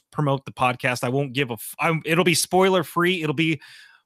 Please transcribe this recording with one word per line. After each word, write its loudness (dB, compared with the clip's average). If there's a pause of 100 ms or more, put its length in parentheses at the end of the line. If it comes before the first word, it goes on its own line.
(120)
promote 0
the -12
podcast. -2
I 0
won't -2
give -2
a -8
f-, -12
I'm, -2
it'll 2
be 4
spoiler 2
free. 0
It'll -2
be -2 (440)